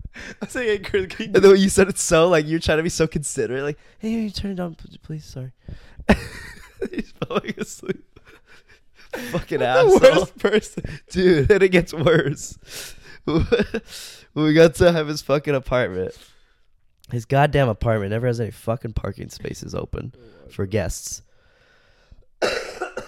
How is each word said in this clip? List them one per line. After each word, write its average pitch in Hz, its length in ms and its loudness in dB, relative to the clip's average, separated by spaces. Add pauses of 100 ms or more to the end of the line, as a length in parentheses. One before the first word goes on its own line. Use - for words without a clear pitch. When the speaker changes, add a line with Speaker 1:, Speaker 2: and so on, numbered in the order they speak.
(160)
Speaker 1:
I - 300 -12
was - 80 -16
like, 254 120 -4
"Hey, 208 120 2
Chris, 190 300 -2
can - 180 -10
you" 214 80 -6
Speaker 2:
And 190 100 6
then 196 80 10
when 190 80 8
you 196 80 4
said 196 200 4
it 190 100 -6
so, 165 300 4
like, 156 180 2
you're 160 140 -2
trying 160 180 0
to 160 40 0
be 170 60 -4
so 160 180 0
considerate, 131 560 -4
like, 143 160 -6 (200)
"Hey, 220 140 -6
can 226 120 -4
you 208 60 -6
turn 196 220 -8
it - 40 -8
down, 175 200 -8
pl-, - 140 -20 (120)
please? 156 240 -14
Sorry." 131 260 -14 (560)
<laughs> - 840 -6
He's - 220 -10 (160)
falling 202 300 -6
asleep. - 600 -12 (1120)
Fucking - 280 -6
Speaker 1:
I'm 123 60 0 (200)
Speaker 2:
asshole. 381 120 8
Speaker 1:
the 523 140 8
worst - 260 -2
person. - 460 -2 (260)
Speaker 2:
Dude, 175 400 2
and 196 120 4
it 196 60 6
gets 180 240 2
worse. 160 680 0
<laughs> - 340 -18 (300)
When - 1200 -4
we 151 80 2
got 160 220 6
to 180 160 6
have 160 160 -2
his 151 140 -8
fucking 147 320 -2
apartment, 110 600 -4 (960)
his 117 140 -6
goddamn 139 420 2
apartment 107 440 -2
never 117 140 -4
has 120 140 -2
any 107 100 -6
fucking 113 440 -8
parking - 340 -10
spaces - 460 -12
open - 420 -10
Speaker 1:
Oh - 40 -20 (260)
my - 40 -20
Speaker 2:
for - 140 -8
Speaker 1:
God. 95 60 -8
Speaker 2:
guests. 92 520 -6 (1200)
<coughs> - 80 0 (580)